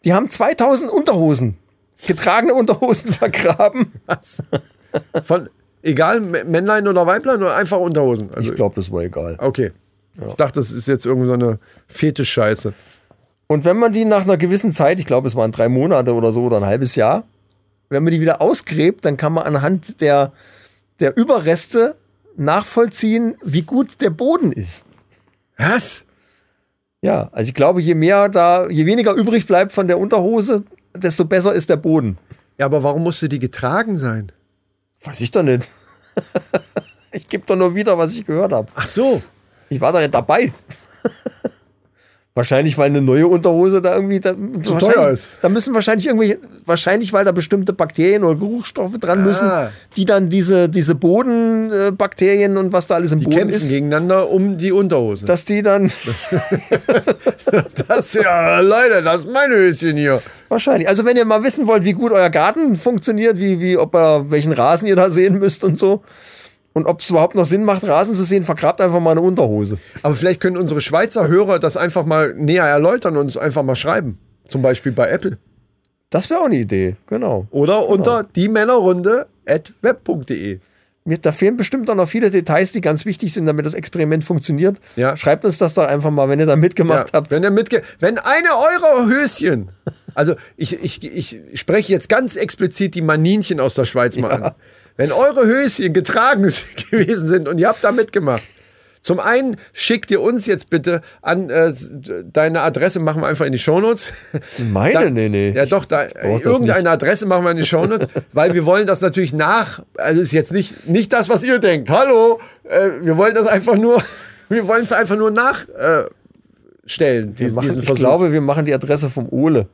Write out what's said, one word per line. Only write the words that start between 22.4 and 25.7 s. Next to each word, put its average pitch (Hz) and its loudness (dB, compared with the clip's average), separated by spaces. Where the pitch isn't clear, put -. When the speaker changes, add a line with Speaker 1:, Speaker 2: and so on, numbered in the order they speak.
Speaker 1:
wie 160 -2
gut - -2
der 208 0
Boden 247 0
ist. - -10
Speaker 2:
Was? 190 -2